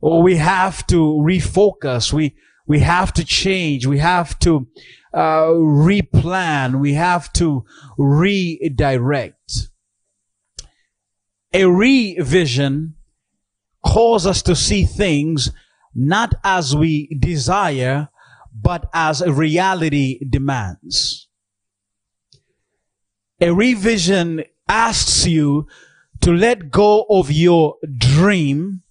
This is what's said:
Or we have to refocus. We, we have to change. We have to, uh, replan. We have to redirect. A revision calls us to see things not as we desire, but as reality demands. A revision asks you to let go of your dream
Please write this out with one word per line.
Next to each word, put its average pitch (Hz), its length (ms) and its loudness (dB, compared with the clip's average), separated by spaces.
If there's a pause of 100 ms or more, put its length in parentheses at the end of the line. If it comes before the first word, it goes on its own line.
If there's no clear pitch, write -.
Or 165 200 2
we 185 140 4
have 185 520 0
to 180 100 2
refocus. 156 1160 0
We, 160 220 -2 (320)
we 151 140 2
have 175 320 2
to 170 100 0
change. 165 640 -2
We 139 120 0
have 170 400 0
to, 160 280 0 (460)
uh, 160 340 2
replan. 160 1300 2
We 143 120 0
have 175 400 -2
to 151 320 -2 (320)
redirect. 143 1700 -2 (1800)
A 190 120 2
revision 160 1300 0 (880)
calls 220 440 2
us 190 160 -2
to 180 120 0
see 196 280 -2
things 156 680 -2 (440)
not 185 480 0
as 175 320 -2
we 151 320 -2 (120)
desire, 143 920 -2 (460)
but 165 380 -4
as 156 340 -2
reality 156 960 -2
demands. 131 1040 -6 (2250)
A 170 100 2
revision 190 920 0 (260)
asks 220 560 0
you 151 420 0 (540)
to 170 100 2
let 190 380 0
go 208 400 2
of 180 220 2
your 165 460 2 (200)
dream 160 920 2